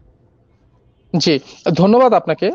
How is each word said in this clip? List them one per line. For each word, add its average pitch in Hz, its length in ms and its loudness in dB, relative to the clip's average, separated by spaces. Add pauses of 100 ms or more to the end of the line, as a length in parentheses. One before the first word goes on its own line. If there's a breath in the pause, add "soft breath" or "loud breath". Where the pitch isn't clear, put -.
(1160)
জি, 151 220 -2 (360 loud breath)
ধন্যবাদ 220 400 2
আপনাকে। 175 400 -2